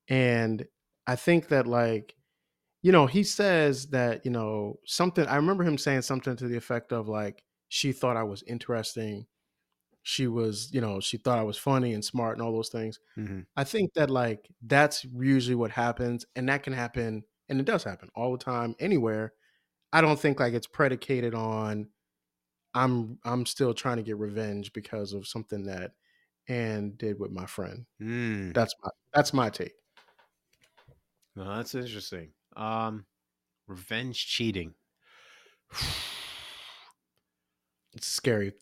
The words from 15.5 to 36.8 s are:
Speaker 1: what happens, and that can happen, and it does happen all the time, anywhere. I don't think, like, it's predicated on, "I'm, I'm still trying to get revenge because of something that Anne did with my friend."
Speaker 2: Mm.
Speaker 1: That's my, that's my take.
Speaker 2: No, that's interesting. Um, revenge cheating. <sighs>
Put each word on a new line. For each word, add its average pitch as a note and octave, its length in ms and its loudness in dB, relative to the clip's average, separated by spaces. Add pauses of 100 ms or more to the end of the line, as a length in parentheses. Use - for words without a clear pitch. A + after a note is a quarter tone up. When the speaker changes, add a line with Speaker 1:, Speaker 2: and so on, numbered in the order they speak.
Speaker 1:
what A#2 160 0
happens, A#2+ 540 -2 (100)
and B2+ 140 0
that C#3 140 0
can C#3 100 -4
happen, A#2 500 -4 (260)
and C3+ 120 0
it C#3 40 0
does G#3+ 200 0
happen F#2+ 300 -10
all B2 180 -2
the B2+ 100 -6
time, A#2+ 360 -2
anywhere. A2+ 540 2 (600)
I D#3+ 80 8
don't D3+ 180 6
think, C#3+ 200 2
like, A#2+ 160 2
it's A#2 120 -4
predicated B2+ 680 0
on, A2 540 -2 (840)
"I'm, B2 500 0
I'm A#2+ 220 0
still B2 280 2
trying B2 220 -2
to A2+ 60 -2
get G#2+ 140 -6
revenge G#2 560 -6
because G#2 400 -8
of G2 140 -8
something G#2+ 380 -8
that F#2 280 -8 (560)
Anne A2 480 -4
did G#2 220 -4
with G2+ 120 -6
my F#2 160 -8
friend." G#2+ 380 -10 (160)
Speaker 2:
Mm. A2 540 -4
Speaker 1:
That's A2+ 180 2 (100)
my, F#2+ 60 -6 (240)
that's C#3+ 200 4
my B2 180 4
take. - 220 -8 (1600)
Speaker 2:
No, G2 100 -10 (100)
that's A2+ 200 -6
interesting. G#2 580 -10 (220)
Um, A2 500 -4 (640)
revenge A2+ 600 -6
cheating. F#2+ 480 -2 (960)
<sighs> - 40 -14 (2250)